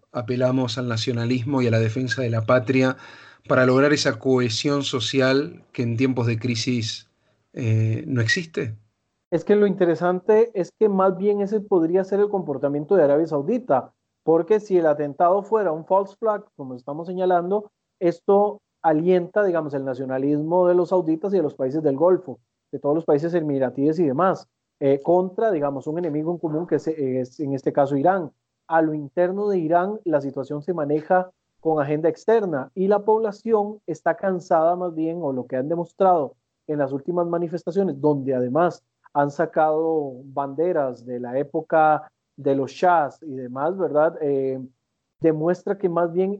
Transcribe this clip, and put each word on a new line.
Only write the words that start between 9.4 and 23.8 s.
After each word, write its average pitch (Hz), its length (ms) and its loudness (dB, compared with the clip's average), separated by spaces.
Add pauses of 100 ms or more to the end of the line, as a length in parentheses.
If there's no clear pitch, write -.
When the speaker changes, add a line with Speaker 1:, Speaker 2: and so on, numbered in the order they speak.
Speaker 2:
que 208 140 2
lo 208 100 4
interesante 180 840 2
es 180 260 -4
que 214 120 4
más 190 260 2
bien 202 240 0
ese 202 200 -2
podría 185 440 2
ser 196 160 -2
el 208 80 2
comportamiento 147 680 -2
de 170 100 6
Arabia 147 220 4
Saudita, 151 680 -2 (300)
porque 165 380 2
si 190 160 0
el 170 80 4
atentado 156 580 2
fuera 196 300 0
un 160 140 -8
false 190 320 0
flag, 208 260 -2 (120)
como 131 180 -12
estamos 147 320 -10
señalando, 185 640 0 (300)
esto 202 600 2 (220)
alienta, 175 640 2
digamos, 165 280 -2
el 135 140 -6
nacionalismo 143 840 0
de 180 60 4
los 180 160 2
sauditas 175 420 0
y 196 60 2
de 170 40 2
los 143 120 -4
países 143 280 -4
del 143 140 2
Golfo, 175 420 0 (320)
de 139 80 -10
todos 143 160 0
los 165 120 -2
países 160 260 2
emiratíes 143 680 0